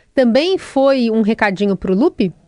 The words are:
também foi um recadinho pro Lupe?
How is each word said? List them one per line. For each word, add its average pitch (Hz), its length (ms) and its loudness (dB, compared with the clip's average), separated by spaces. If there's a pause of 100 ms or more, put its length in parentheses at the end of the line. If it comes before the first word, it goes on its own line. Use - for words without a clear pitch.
(140)
também 269 440 2
foi 269 520 0
um 220 120 0
recadinho 202 540 0
pro 190 180 -4
Lupe? 214 400 0 (140)